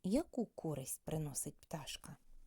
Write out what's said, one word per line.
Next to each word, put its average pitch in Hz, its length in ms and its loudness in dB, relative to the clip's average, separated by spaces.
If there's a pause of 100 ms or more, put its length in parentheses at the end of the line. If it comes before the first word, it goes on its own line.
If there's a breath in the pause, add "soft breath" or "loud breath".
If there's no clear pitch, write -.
яку 233 420 4
користь - 600 -2
приносить 151 540 0
пташка? - 560 -6 (320)